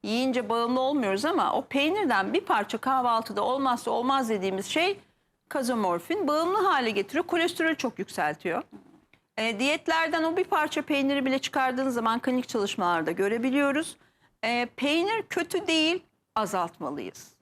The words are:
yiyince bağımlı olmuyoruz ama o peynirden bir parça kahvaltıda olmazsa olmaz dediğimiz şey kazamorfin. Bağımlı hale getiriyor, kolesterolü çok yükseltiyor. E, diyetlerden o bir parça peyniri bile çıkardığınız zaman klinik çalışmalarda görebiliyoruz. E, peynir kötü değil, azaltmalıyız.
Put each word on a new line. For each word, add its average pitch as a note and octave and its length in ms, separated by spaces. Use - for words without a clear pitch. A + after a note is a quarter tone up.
yiyince A#3 460
bağımlı A#3 320
olmuyoruz B3+ 440
ama D#4 280
o - 100
peynirden C#4 720
bir E4+ 80
parça - 380
kahvaltıda A#3 640
olmazsa B3 480
olmaz C4 380
dediğimiz F#3+ 380
şey F#4 340
kazamorfin. A#3+ 800
Bağımlı E4+ 300
hale D4+ 320
getiriyor, A3 360
kolesterolü E4+ 500
çok - 220
yükseltiyor. E3 640
E, A3 220
diyetlerden D#4+ 640
o E4 140
bir F#4 80
parça D4+ 380
peyniri C#4 420
bile C4 140
çıkardığınız C4 560
zaman A#3 260
klinik B3+ 280
çalışmalarda F3 600
görebiliyoruz. B3+ 840
E, A#3+ 220
peynir E4+ 460
kötü F4+ 440
değil, E4 360
azaltmalıyız. E3+ 1080